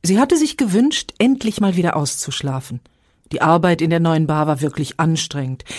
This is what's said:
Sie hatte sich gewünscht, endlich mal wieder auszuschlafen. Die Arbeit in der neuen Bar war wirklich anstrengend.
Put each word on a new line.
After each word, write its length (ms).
Sie 160
hatte 180
sich 200
gewünscht, 600
endlich 420
mal 160
wieder 200
auszuschlafen. 840
Die 100
Arbeit 400
in 80
der 100
neuen 280
Bar 200
war 140
wirklich 380
anstrengend. 640